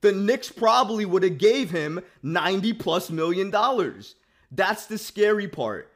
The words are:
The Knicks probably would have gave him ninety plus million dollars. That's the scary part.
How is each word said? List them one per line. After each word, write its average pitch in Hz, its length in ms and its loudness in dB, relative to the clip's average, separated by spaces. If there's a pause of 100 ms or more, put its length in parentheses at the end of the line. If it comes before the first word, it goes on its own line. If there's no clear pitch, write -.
The 202 100 6
Knicks 202 400 0
probably 226 540 2
would 185 180 2
have 175 140 0
gave 220 340 2
him 160 300 -4 (200)
ninety 180 520 0
plus 180 360 -2
million 175 400 -2
dollars. 202 640 -2 (360)
That's 190 340 -2
the 220 120 -8
scary 208 500 0
part. 110 480 -8